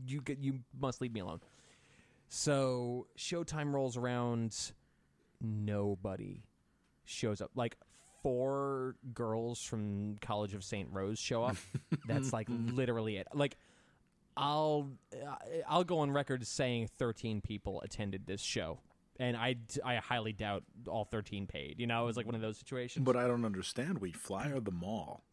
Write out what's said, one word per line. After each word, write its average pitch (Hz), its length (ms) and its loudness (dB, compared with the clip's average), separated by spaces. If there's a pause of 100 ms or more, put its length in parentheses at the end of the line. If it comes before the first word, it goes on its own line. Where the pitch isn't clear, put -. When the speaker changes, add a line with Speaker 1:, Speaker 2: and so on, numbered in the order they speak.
Speaker 1:
you, 139 160 -4 (160)
you 135 220 0 (180)
must 131 220 0
leave 123 120 0
me 110 80 -2
alone. 85 200 -4 (880)
So 127 800 2 (120)
showtime 156 540 -2
rolls 135 240 2
around, 120 760 0 (680)
nobody 104 1000 0 (640)
shows - 360 0
up. - 140 -6
Like, 120 220 0 (460)
four 131 720 2 (180)
girls 117 500 0
from 104 580 0
College 104 340 -2
of 98 80 -4
Saint 98 300 -4
Rose 98 260 0
show 117 240 2
up. 123 140 2 (240)
Speaker 2:
<laughs> - 260 -4
Speaker 1:
That's, 135 260 2
like, 110 160 0
literally 117 680 2
it. 92 180 -4
Like, 147 220 2 (800)
I'll, 147 520 4 (800)
I'll 175 160 6
go 175 140 2
on 147 120 6
record 139 360 2
saying 120 500 2
thirteen 113 460 0
people 101 400 -4
attended 98 440 -4
this 98 140 -4
show. 82 380 -2 (420)
And 123 160 2
I, 120 200 2 (280)
I 123 120 2
highly 110 360 0
doubt 101 300 0 (260)
all 104 160 0
thirteen 101 420 -4
paid. 71 320 -6
You 120 80 0
know, 117 180 2
it - 20 2
was, 113 100 0
like, 120 100 -2
one 117 80 -2
of 113 60 -2
those 110 160 -2
situations. 127 480 -2
Speaker 2:
But 127 120 6
I 123 100 4
don't 120 180 4
understand. 113 540 -2
We 95 140 -2
flyered 123 520 -2
the 101 60 -2
mall. 90 520 -4 (100)